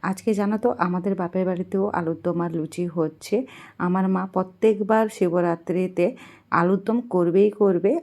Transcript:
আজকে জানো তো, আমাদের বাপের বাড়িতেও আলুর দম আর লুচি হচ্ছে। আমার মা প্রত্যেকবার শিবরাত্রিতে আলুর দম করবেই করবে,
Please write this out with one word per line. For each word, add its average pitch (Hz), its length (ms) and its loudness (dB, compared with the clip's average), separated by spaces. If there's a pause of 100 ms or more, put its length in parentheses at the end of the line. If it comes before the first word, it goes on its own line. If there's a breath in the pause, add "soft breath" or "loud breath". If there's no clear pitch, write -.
আজকে 190 320 -2
জানো 208 240 0
তো, 240 140 0
আমাদের 180 440 -2
বাপের 185 300 -2
বাড়িতেও 185 420 -2
আলুর 165 360 -4
দম 175 180 -2
আর 170 100 -4
লুচি 165 340 -6
হচ্ছে। 170 600 -4 (320 loud breath)
আমার 185 300 0
মা 190 260 0
প্রত্যেকবার 214 760 0
শিবরাত্রিতে 180 1040 0 (360 loud breath)
আলুর 185 340 2
দম 233 160 0
করবেই 185 480 2
করবে, 202 540 2